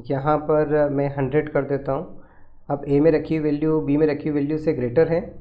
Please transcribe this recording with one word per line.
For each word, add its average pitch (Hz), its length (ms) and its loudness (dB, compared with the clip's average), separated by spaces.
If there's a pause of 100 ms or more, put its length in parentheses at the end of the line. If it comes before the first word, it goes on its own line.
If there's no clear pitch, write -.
यहाँ 139 380 0
पर 151 500 2
मैं 139 260 0
हंड्रेड 139 360 -2
कर 143 120 0
देता 139 280 -4
हूँ। 151 280 -8 (480)
अब 147 200 -4
ए 143 120 4
में 160 120 6
रखी 156 240 0
हुई 151 80 -2
value 151 360 2
B 143 160 0
में 156 100 4
रखी 151 220 0
हुई 147 120 0
value 151 180 -2
से 156 140 -2
greater 127 360 2
है 165 120 0 (200)